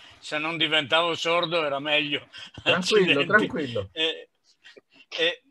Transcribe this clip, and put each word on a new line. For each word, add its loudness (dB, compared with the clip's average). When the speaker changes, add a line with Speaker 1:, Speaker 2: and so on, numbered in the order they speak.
Speaker 1:
se -8
non -4
diventavo 2
sordo 0
era -2
meglio. -2
<laughs> -18
Speaker 2:
Tranquillo, 4
Speaker 1:
Accidenti. -2
Speaker 2:
tranquillo. 0
Speaker 1:
Eh, -4
eh, -2